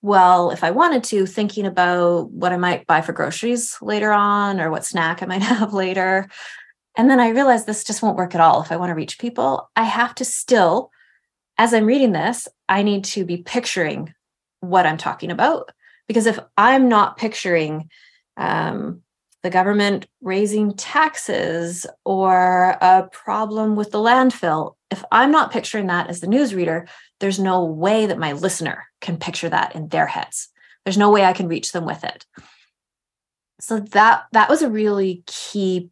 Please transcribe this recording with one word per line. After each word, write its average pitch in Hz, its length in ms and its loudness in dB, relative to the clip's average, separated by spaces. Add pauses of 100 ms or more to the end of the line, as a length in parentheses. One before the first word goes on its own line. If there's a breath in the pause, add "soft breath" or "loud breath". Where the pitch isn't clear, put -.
well, 185 500 6
if - 120 -4
I 165 80 2
wanted 269 340 2
to, 196 220 0
thinking 202 400 -4
about 180 640 0
what 180 220 -2
I 180 40 -2
might 180 300 -2
buy 160 140 4
for 160 120 -8
groceries 233 680 -4
later 208 300 0
on 202 480 2
or 160 100 -2
what 160 160 -6
snack 165 360 -2
I 185 40 -8
might 185 160 -4
<laughs> - 0 -
have 214 320 -2
later. 190 540 -2 (680 loud breath)
And 247 140 4
then 262 100 6
I 233 80 4
realized 240 380 2
this 214 180 -6
just - 180 -6
won't 214 140 0
work 180 180 -4
at 170 60 0
all. 165 220 6
If 160 100 -8
I 165 40 -4
want 180 140 -4
to 170 40 -4
reach - 240 -8
people, 247 580 -4
I 226 80 2
have 226 320 -4
to 254 80 -6
still, 214 680 2 (680)
as 233 160 4
I'm 220 120 4
reading 254 260 4
this, 180 360 -4 (200)
I 196 140 0
need 202 220 0
to 196 200 -6
be 175 140 -6
picturing 160 760 -6 (460)
what 185 260 2
I'm 156 100 0
talking - 340 -8
about. 277 400 -2 (360 soft breath)
Because 220 200 0
if 214 120 0 (180)
I'm 254 320 6
not 214 300 2
picturing, 160 720 -4 (460 soft breath)
um, 175 680 -6 (420)
the 180 60 -4
government 202 560 0 (140)
raising 202 540 -2
taxes 175 1120 -4 (180)
or 185 760 2
a 185 320 4
problem 214 640 -4
with 208 160 -4
the 214 60 -2
landfill, 226 760 2 (160)
if - 220 -10
I'm 254 180 4
not 302 220 2
picturing 220 360 -4
that 175 200 -2
as 175 120 -10
the 170 60 -8
newsreader, 185 640 0 (320 loud breath)
there's 196 180 -2
no 185 260 2
way 185 420 0
that - 120 -4
my 151 140 -4
listener 165 540 -6 (140)
can 170 160 -6
picture 170 320 -8
that - 280 -4
in 156 120 -12
their 156 180 0
heads. - 420 -10 (360 soft breath)
There's 196 140 -2
no 208 120 6
way 208 140 6
I 185 100 4
can 180 120 -4
reach 165 240 -6
them 170 140 -6
with 160 180 -8
it. - 240 -12 (1300 soft breath)
So - 180 -6
that, 208 540 4
that 220 160 4
was 311 140 2
a 269 80 0
really 202 560 -2
key 185 640 -4